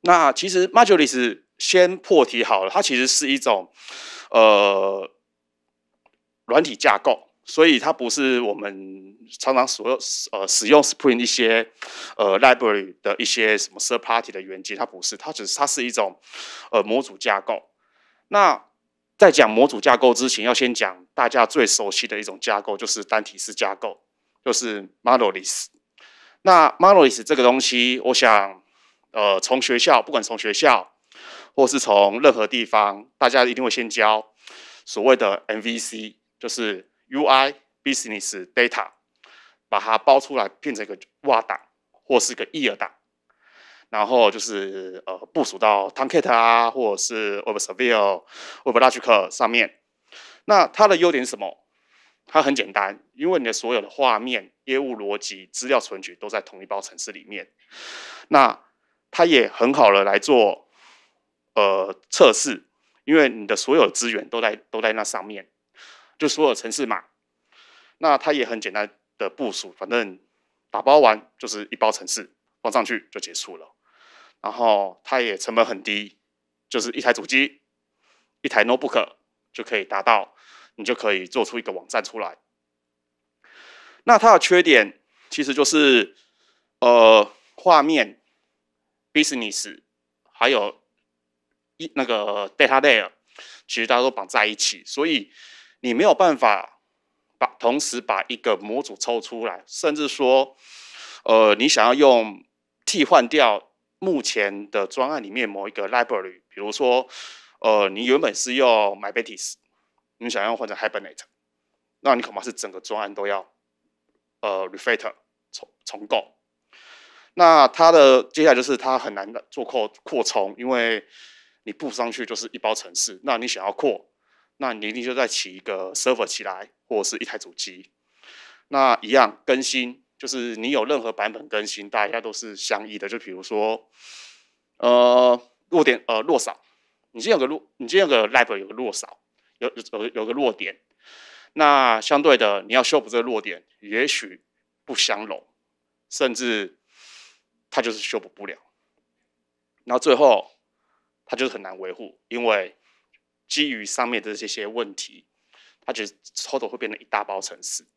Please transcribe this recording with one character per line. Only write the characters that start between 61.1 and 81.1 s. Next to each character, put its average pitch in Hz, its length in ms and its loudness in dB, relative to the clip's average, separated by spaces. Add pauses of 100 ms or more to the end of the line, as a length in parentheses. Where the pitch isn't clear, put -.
呃， 98 420 0 (140)
测 123 240 6
试， - 340 -6 (360)
因 147 120 -2
为 143 140 4
你 110 160 -10
的 107 100 -2
所 131 200 -2
有 139 160 4
资 120 180 -6
源 107 180 -6
都 117 140 -6
在， 107 140 -2 (160)
都 113 100 -8
在 110 120 0
那 110 100 -6
上 98 200 -8
面， 101 280 -18 (640)
就 151 100 -4
所 151 200 0
有 117 80 0
程 113 160 -12
式 127 160 -6
码。 107 160 -6 (960)
那 - 180 2
它 151 160 -2
也 135 100 -2
很 110 160 -6
简 101 140 -10
单 104 160 -6 (300)
的 98 100 -6
部 120 220 -8
署， 92 260 -12
反 95 100 -14
正 104 320 -4 (520)
打 104 100 -6
包 139 160 6
完 110 400 4
就 120 100 -14
是 104 220 -10
一 104 60 -12
包 107 160 0
程 92 160 -12
式， - 260 -10 (300)
放 110 80 -4
上 113 120 0
去 110 280 -8
就 101 80 -14
结 85 120 -14
束 87 240 -12
了。 78 200 -20 (680)
然 107 100 -8
后 107 520 0
它 131 180 -4
也 104 160 -4
成 - 160 -8
本 113 100 2
很 107 200 -4
低， 104 340 -8 (500)
就 120 120 -6
是 113 120 -6
一 123 80 -8
台 120 140 0
主 113 100 -4
机、 135 380 -2 (800)
一 143 80 -6
台 110 160 2
notebook 123 480 -2 (400)
就 113 100 -14
可 113 140 -6
以 95 80 -6
达 98 160 -6
到， 104 320 0 (420)
你 110 80 -14
就 117 120 -2
可 104 180 -2